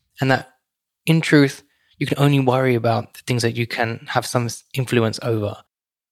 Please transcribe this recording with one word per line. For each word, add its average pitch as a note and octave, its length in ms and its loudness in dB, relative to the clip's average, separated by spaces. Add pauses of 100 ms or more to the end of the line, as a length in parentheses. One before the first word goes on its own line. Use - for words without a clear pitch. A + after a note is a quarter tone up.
(200)
And C3+ 120 0
that, - 180 0 (560)
in D#3+ 160 2
truth, C#3+ 420 2 (340)
you D#3 80 -8
can - 140 -4
only C#3+ 220 4
worry B2+ 340 2
about A2+ 380 -2
the - 80 -20
things B2 220 -2
that A#2 120 -2
you A#2+ 100 -4
can A#2 440 -4
have B2 160 -2
some A#2+ 220 -4
s-, - 260 -14
influence A#2 480 0
over. G#2+ 340 -4 (560)